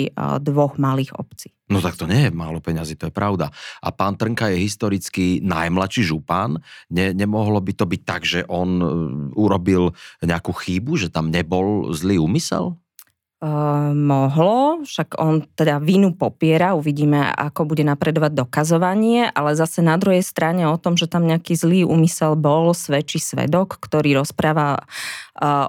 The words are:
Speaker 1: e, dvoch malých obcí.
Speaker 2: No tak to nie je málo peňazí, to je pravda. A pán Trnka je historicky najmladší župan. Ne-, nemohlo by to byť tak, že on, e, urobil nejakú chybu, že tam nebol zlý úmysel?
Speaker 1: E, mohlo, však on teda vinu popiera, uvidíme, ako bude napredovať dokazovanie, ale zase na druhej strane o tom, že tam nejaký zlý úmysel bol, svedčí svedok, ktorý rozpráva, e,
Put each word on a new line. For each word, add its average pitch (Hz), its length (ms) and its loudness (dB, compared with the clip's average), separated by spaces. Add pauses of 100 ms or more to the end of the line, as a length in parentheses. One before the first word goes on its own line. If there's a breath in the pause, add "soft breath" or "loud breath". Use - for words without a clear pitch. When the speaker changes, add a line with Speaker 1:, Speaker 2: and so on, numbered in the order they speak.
Speaker 1:
e, - 40 -2 (360)
dvoch 143 320 2
malých 135 400 -2
obcí. - 400 -14 (160)
Speaker 2:
No 98 80 2
tak 87 160 -4
to 85 160 -6
nie 131 160 4
je 85 80 -2
málo 82 240 -6
peňazí, 80 400 -6
to 85 80 -8
je 80 80 -8
pravda. 98 320 -2 (320 loud breath)
A - 160 -6
pán 98 240 -2
Trnka 113 320 -2
je 90 80 0
historicky 98 800 -2
najmladší 90 640 0
župan. 87 560 -2 (320 loud breath)
Ne-, 92 240 0
nemohlo 104 480 0
by 95 80 -4
to 98 160 -2
byť 90 160 -4
tak, 87 240 -6
že 87 240 -2
on, 90 180 -2 (140)
e, - 20 0 (540)
urobil 92 560 2 (240 loud breath)
nejakú 85 320 -2
chybu, 113 480 -4
že 92 80 -4
tam 80 240 -4
nebol 87 640 -2
zlý 92 240 0
úmysel? 165 560 -2 (640)
Speaker 1:
E, 156 80 -8 (480)
mohlo, 156 880 2
však - 320 -8
on 156 400 0
teda 151 240 2
vinu 185 320 4
popiera, 160 640 0
uvidíme, 147 480 2
ako 147 480 -2
bude 151 160 2
napredovať 151 480 0
dokazovanie, 180 960 2
ale 147 240 0
zase 160 240 0
na 165 160 4
druhej 190 240 4
strane 170 480 0
o 156 80 2
tom, 170 240 0
že - 80 0
tam 170 160 0
nejaký 165 320 2
zlý 170 320 4
úmysel 160 480 2
bol, 160 400 2
svedčí 147 400 -2
svedok, 151 640 -2
ktorý 147 400 2
rozpráva, 151 560 0
e, - 80 -6 (840 loud breath)